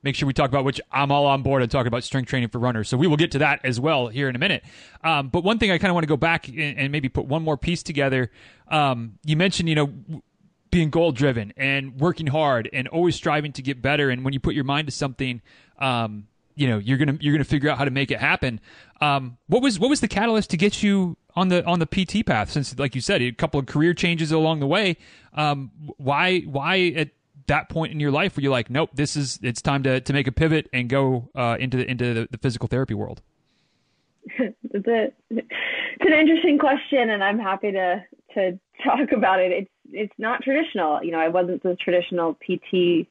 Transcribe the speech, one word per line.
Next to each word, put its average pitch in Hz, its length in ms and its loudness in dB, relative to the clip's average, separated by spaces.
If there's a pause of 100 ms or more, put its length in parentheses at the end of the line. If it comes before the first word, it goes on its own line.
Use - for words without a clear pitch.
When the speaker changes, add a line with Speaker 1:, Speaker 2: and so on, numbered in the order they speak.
Speaker 1:
make 139 140 -4
sure 143 100 -2
we 135 60 0
talk 139 160 2
about, 135 160 0
which 135 160 -2 (100)
I'm 139 220 0
all 143 140 4
on 139 160 2
board 135 180 2
and 120 100 0
talking 127 180 0
about 120 160 -4
strength 131 240 -4
training 123 200 -2
for 123 100 -6
runners. 117 300 0
So 127 80 0
we 151 100 4
will 151 120 4
get 165 140 2
to 139 80 -2
that 147 240 2
as 127 140 -2
well 131 300 0
here 131 220 -4
in 123 60 -6
a - 20 -6
minute. 165 260 -2 (400)
Um, 147 240 0
but 165 160 -2
one 220 140 2
thing 214 120 2
I 175 60 2
kinda 185 160 2
wanna 170 140 2
go 147 100 2
back 165 320 0
and, 131 100 -12
and 143 320 -4
maybe 143 200 -2
put - 160 -6
one 156 160 -2
more 156 160 -2
piece 170 240 -4
together. 135 480 0 (380)
Um, 127 560 0
you 151 120 2
mentioned, 180 320 2
you 156 60 2
know, 151 120 2
w-, 143 360 -12 (480)
being 165 180 2
goal 165 240 2
driven 117 440 0
and 135 440 -4
working 160 280 0
hard 135 440 0
and 131 160 -4
always 165 260 2
striving 151 380 -2
to 139 100 -12
get 127 200 -4
better. 143 260 2
And 123 160 -2
when 135 80 0
you 135 80 -2
put 175 140 -2
your 214 100 0
mind 143 240 -2
to 131 40 -8
something, 127 500 -6 (360)
um, 117 500 -2 (260)
you 139 140 2
know, 113 100 2
you're 117 180 0
gonna, 139 240 0
you're 147 140 2
gonna 147 100 2
figure 147 240 0
out 135 80 0
how 135 80 0
to 139 60 0
make 135 200 -2
it 117 100 -2
happen. 135 380 -2 (440)
Um, 139 340 0 (120)
what 185 140 4
was, 233 160 2
what 240 120 2
was 294 100 2
the 233 80 0
catalyst 220 400 0
to 185 80 -2
get 202 260 2
you 196 360 2 (160)
on 185 140 2
the, 175 180 4
on 175 120 2
the 160 80 2
P 185 200 -2
T 214 160 -2
path? 110 300 0
Since, 131 260 -4
like 139 160 -2
you 127 80 -4
said, 196 180 2
a 123 120 0
couple 147 280 -2
of 131 60 -6
career 160 260 2
changes 165 400 0
along 160 280 2
the 139 60 0
way. 180 300 2 (380)
Um, 143 360 -2 (280)
why, 165 420 0
why 160 560 0
at 156 140 -2 (380)
that 147 200 0
point 160 240 -4
in 156 80 -6
your 147 100 2
life 165 240 0
were 143 80 -4
you 139 80 2
like, 123 200 0
"Nope, 151 240 0
this 143 200 -2
is, 139 260 -4
it's - 220 -6
time 139 220 0
to, 131 160 2
to 139 120 -4
make 139 140 0
a 131 60 -2
pivot 156 400 2
and 123 160 -2
go, 131 460 0
uh, 117 260 0
into 127 160 -2
the, 131 120 0
into 123 240 -2
the, 113 180 -2
the 120 80 -10
physical 117 280 -2
therapy 123 280 -2
world"? - 280 -8 (1040)
Speaker 2:
<laughs> - 140 -10 (320)
It's 202 160 -4
a, 226 240 0 (180)
it's - 760 -6
an 320 80 6
interesting 320 460 6
question, 277 520 2
and 208 120 0
I'm 202 160 2
happy 196 340 -2
to, 185 320 0 (300)
to 185 240 0 (240)
talk 262 300 2
about 202 260 4
it. 185 140 2
It's, 190 180 -4 (220)
it's 208 260 -6
not 233 240 -2
traditional. 262 600 0
You 170 80 -4
know, 160 80 0
I 160 80 2
wasn't 180 340 0
the 180 140 0
traditional 170 580 0
P - 340 -4
T 175 420 2